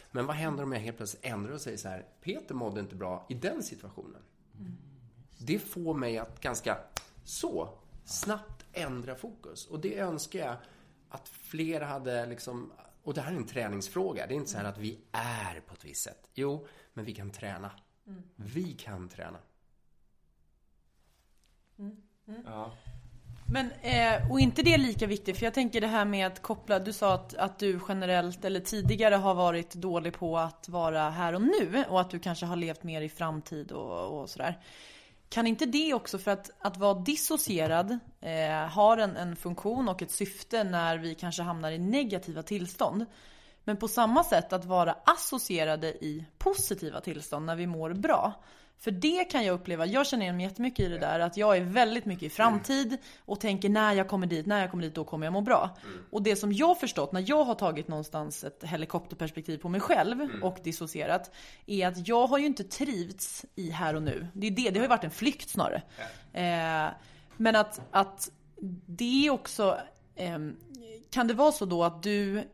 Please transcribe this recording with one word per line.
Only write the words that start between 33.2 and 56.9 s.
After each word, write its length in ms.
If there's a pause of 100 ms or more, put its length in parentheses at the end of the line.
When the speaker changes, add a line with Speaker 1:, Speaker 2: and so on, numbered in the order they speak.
Speaker 2:
och, 500
och 80
sådär. 300 (720)
Kan 180
inte 180
det 280
också, 240
för 140
att, 280
att 180
vara 220
dissocierad, 1000 (220)
eh, 480
har 280
en, 200
en 180
funktion 540
och 120
ett 100
syfte 520
när 340
vi 180
kanske 280
hamnar 280
i 60
negativa 640
tillstånd. 640 (580)
Men 140
på 100
samma 360
sätt 300
att 120
vara 280 (120)
associerade 840
i 380 (120)
positiva 640
tillstånd 440
när 100
vi 120
mår 260
bra. 500 (360)
För 120
det 320
kan 220
jag 80
uppleva, 320
jag 220
känner 160
igen 140
mig 80
jättemycket 400
i 40
det 80
där, 220
att 180
jag 200
är 40
väldigt 440
mycket 180
i 60
framtid 680 (220)
och 200
tänker 300
när 240
jag 160
kommer 180
dit, 180
när 160
jag 100
kommer 120
dit, 120
då 80
kommer 220
jag 80
må 80
bra. 440
Speaker 1:
Mm. 120 (140)
Speaker 2:
Och 120
det 120
som 180
jag 140
har 80
förstått 360